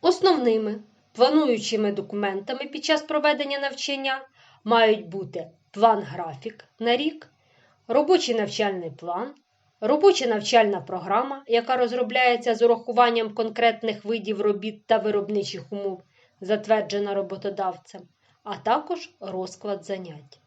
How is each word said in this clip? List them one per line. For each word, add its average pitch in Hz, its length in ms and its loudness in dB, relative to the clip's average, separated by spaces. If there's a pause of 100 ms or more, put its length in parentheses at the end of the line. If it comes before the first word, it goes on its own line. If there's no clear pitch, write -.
Основними 240 800 2 (300)
плануючими 233 760 2
документами 202 760 -6
під 294 200 -12
час 302 160 2
проведення 294 580 -2
навчання 269 680 -6 (360)
мають 220 440 4
бути 180 400 -10 (240)
план-графік 180 960 0 (140)
на 233 180 2
рік, 302 340 -6 (560)
робочий 285 480 2
навчальний 196 560 -2
план, 175 420 -8 (480)
робоча 302 460 6
навчальна 208 540 4
програма, 202 680 -4
яка 233 300 0
розробляється 247 800 0
з 226 60 -2
урахуванням 233 720 2
конкретних 220 720 0
видів 208 360 -4
робіт 208 440 -2
та 220 120 2
виробничих 202 760 -4
умов, 196 300 -8 (400)
затверджена 202 720 -2
роботодавцем, 190 880 -6 (420)
а 202 140 -10
також 302 520 -2 (100)
розклад 190 680 -8
занять. 175 600 -12